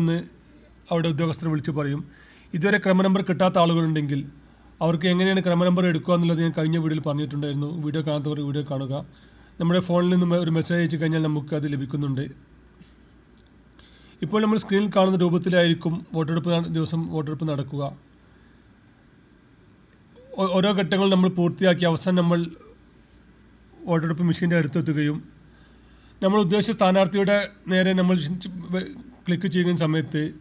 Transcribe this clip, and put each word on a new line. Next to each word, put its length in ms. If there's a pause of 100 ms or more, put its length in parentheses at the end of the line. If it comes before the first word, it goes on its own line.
ഒന്ന് 140 (760)
അവിടെ 220
ഉദ്യോഗസ്ഥർ 400
വിളിച്ചു 240
പറയും. 240 (560)
ഇതുവരെ 260
ക്രമ 220
നമ്പർ 240
കിട്ടാത്ത 340
ആളുകളുണ്ടെങ്കിൽ 560 (640)
അവർക്ക് 300
എങ്ങനെയാണ് 340
ക്രമ 220
നമ്പർ 220
എടുക്കുക 260
എന്നുള്ളത് 280
ഞാൻ 120
കഴിഞ്ഞ 260
വീഡിയോയിൽ 240
പറഞ്ഞിട്ടുണ്ടായിരുന്നു. 640 (160)
വീഡിയോ 220
കാണാത്തവർ 320 (100)
വീഡിയോ 200
കാണുക. 240 (680)
നമ്മുടെ 260
ഫോണിൽ 260
നിന്ന് 320
ഒരു 120
മെസ്സേജ് 240
അയച്ചു 200
കഴിഞ്ഞാൽ 280
നമുക്ക് 300
അത് 140
ലഭിക്കുന്നുണ്ട്. 520 (2000)
ഇപ്പോൾ 180
നമ്മൾ 200
സ്ക്രീനിൽ 300
കാണുന്ന 280
രൂപത്തിലായിരിക്കും 760 (180)
വോട്ടെടുപ്പ് 380
നട-, 240
ദിവസം 260 (120)
വോട്ടെടുപ്പ് 360
നടക്കുക. 320 (2500)
ഓ-, 100 (100)
ഓരോ 200
ഘട്ടങ്ങൾ 360
നമ്മൾ 240
പൂർത്തിയാക്കി 520
അവസാനം 320
നമ്മൾ 160 (1500)
വോട്ടെടുപ്പ് 400
മെഷീൻ്റെ 300
അടുത്തെത്തുകയും 580 (1040)
നമ്മൾ 220
ഉദ്ദേശിച്ച 320
സ്ഥാനാർത്ഥിയുടെ 600 (340)
നേരെ 280
നമ്മൾ 160 (1120)
ക്ലിക്ക് 280
ചെയ്യുന്ന 300
സമയത്ത് 380 (200)